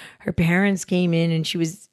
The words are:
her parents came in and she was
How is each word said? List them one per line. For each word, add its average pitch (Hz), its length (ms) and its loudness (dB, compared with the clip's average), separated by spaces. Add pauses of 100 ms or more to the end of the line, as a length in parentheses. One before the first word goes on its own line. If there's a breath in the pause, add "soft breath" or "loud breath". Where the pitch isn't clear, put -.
(200 loud breath)
her - 140 -6
parents 180 520 2
came 180 280 2
in 165 180 2
and 160 140 0
she - 120 -6
was 165 360 -4